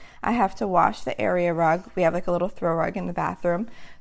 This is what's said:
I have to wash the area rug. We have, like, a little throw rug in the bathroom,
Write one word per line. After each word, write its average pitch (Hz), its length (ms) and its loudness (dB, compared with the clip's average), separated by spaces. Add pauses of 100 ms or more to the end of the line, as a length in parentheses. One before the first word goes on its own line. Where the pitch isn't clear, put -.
(220)
I 226 120 0
have 220 220 2
to 214 120 -2
wash 185 340 4
the - 180 -4
area 175 340 2
rug. 165 420 2
We 180 80 2
have, 160 100 4
like, 180 140 -2
a 180 40 2
little 175 180 0
throw 165 260 -2
rug 165 220 0
in 180 100 -4
the 175 60 -4
bathroom, 175 540 -2 (340)